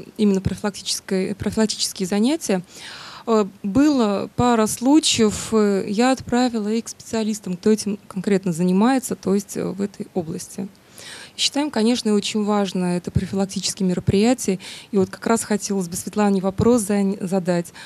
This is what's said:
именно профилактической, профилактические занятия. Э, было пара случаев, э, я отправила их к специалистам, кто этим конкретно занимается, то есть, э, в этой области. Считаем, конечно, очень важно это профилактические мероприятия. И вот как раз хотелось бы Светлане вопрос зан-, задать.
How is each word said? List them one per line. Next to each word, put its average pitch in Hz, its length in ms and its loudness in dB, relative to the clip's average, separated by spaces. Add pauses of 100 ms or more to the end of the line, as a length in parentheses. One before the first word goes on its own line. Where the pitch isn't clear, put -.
(160)
именно 202 240 4
профилактической, 190 960 -4
профилактические - 720 -2
занятия. 208 560 0 (640)
Э, 214 200 4 (160)
было 220 720 2
пара 233 300 4
случаев, 240 840 2
э, 202 360 4
я 233 240 2
отправила 240 560 0
их 226 180 -2
к - 20 -12
специалистам, 214 680 -4
кто 214 140 2
этим 208 280 0 (100)
конкретно 190 440 0
занимается, 190 600 2
то 185 200 0
есть, - 220 -4
э, - 80 -2
в 180 180 -6
этой 202 320 -8
области. 180 540 -8 (680)
Считаем, 285 340 -2
конечно, 226 440 0
очень 208 300 0
важно 190 520 0
это 175 140 -6
профилактические 196 800 -2
мероприятия. 196 720 2 (320)
И 208 80 0
вот 190 120 2
как - 160 -10
раз 226 180 2
хотелось 196 440 -4
бы 175 80 -8
Светлане 202 460 0
вопрос 214 400 2
зан-, 202 380 0
задать. 175 520 -2 (140)